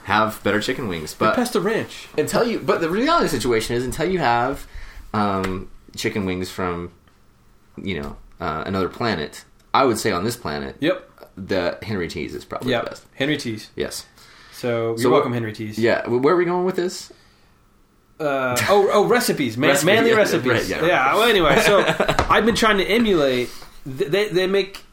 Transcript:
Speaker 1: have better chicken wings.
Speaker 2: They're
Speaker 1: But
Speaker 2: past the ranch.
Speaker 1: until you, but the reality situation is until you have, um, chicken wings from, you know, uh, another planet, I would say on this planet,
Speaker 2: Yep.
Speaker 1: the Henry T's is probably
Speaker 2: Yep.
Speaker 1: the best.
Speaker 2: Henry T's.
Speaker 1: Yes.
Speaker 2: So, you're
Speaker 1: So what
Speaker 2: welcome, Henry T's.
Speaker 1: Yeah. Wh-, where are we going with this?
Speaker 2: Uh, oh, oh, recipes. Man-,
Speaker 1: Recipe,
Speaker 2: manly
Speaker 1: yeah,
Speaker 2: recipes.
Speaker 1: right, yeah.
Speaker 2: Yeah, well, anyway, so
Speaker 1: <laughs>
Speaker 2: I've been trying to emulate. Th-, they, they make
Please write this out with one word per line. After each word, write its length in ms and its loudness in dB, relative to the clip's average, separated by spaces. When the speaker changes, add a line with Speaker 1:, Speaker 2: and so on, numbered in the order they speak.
Speaker 1:
have 380 0
better 180 0
chicken 280 -4
wings. 260 -8
Speaker 2:
They're 140 0
Speaker 1:
But 80 0
Speaker 2:
past 160 -2
the 80 0
ranch. 560 -4
Speaker 1:
until 280 0
you, 160 -2
but 200 0
the 80 0
reality 400 2
situation 480 0
is 80 -2
until 260 -2
you 100 0
have, 460 0
um, 580 -2
chicken 280 -4
wings 260 -4
from, 420 -6
you 240 -6
know, 160 -10
uh, 260 -4
another 220 -2
planet, 560 -6
I 120 4
would 140 2
say 140 0
on 120 -2
this 120 -4
planet, 440 -8
Speaker 2:
Yep. 300 -2
Speaker 1:
the 460 -2
Henry 260 -4
T's 260 -8
is 100 -12
probably 280 -6
Speaker 2:
Yep. 120 0
Speaker 1:
the 60 -8
best. 240 -16
Speaker 2:
Henry 220 0
T's. 400 -8
Speaker 1:
Yes. 300 -6
Speaker 2:
So, 380 -2
you're 80 -4
Speaker 1:
So 120 4
what 60 6
Speaker 2:
welcome, 160 2
Henry 200 -4
T's. 260 -8
Speaker 1:
Yeah. 280 2
Wh-, 160 0
where 120 6
are 40 4
we 60 2
going 200 0
with 120 -2
this? 360 -6
Speaker 2:
Uh, 360 0
oh, 240 6
oh, 140 4
recipes. 500 0
Man-, 140 2
Speaker 1:
Recipe, 220 2
Speaker 2:
manly 180 4
Speaker 1:
yeah, 60 4
Speaker 2:
recipes. 360 2
Speaker 1:
right, 160 0
yeah. 180 0
Speaker 2:
Yeah, 280 2
well, 100 4
anyway, 380 4
so 220 6
Speaker 1:
<laughs> 240 0
Speaker 2:
I've 160 4
been 80 4
trying 240 4
to 60 2
emulate. 680 2
Th-, 100 -2
they, 200 0
they 180 0
make 460 -2